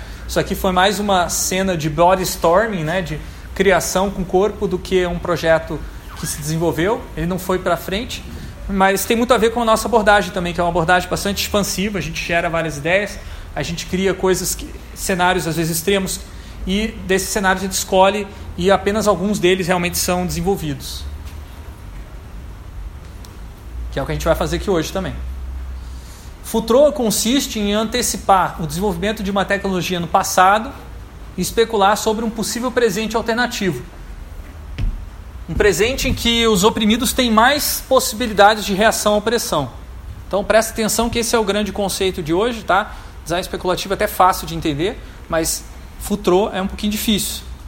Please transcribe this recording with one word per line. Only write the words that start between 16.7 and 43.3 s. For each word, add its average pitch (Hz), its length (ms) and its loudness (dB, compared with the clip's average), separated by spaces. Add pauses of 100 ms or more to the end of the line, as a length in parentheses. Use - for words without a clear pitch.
desses 190 220 2
cenários 185 340 2
a - 20 -2
gente 190 120 -2
escolhe, 196 500 4 (300)
e 175 120 2
apenas 196 380 4
alguns 196 320 2
deles 180 260 4
realmente 175 320 0
são 180 300 0
desenvolvidos. 160 760 -4 (3000)
Que - 60 -4
é 139 60 -2
o - 20 -4
que 143 60 -4
a 151 40 -2
gente 151 100 -4
vai 165 100 4
fazer 165 220 0
aqui 165 120 -4
hoje 165 220 2
também. 170 240 -4 (1300)
Futrô 226 480 4
consiste 240 680 0
em 202 140 0
antecipar 208 880 2
o 160 60 -4
desenvolvimento 196 560 -2
de 190 80 -2
uma 196 120 2
tecnologia 185 560 -2
no 170 80 -4
passado 196 640 4 (640)
e 185 60 -4
especular 214 560 4
sobre 220 260 0
um 233 60 0
possível 233 420 -4
presente 220 440 0
alternativo. 220 680 -2 (1700)
Um 170 40 -4
presente 208 540 2
em 254 60 2
que 233 340 2
os 208 160 4
oprimidos 226 480 4
têm 247 200 2
mais 247 580 2
possibilidades 214 760 4
de 196 80 -2
reação 208 420 4
à - 20 4
opressão. 202 540 0 (560)
Então 196 160 -2
presta 214 300 4
atenção 226 360 0
que 233 100 0
esse 233 160 0
é 233 40 6
o 220 40 2
grande 202 280 0
conceito 190 500 -2
de 156 120 0
hoje, 220 300 0
tá? 208 320 0 (320)
Design 170 140 0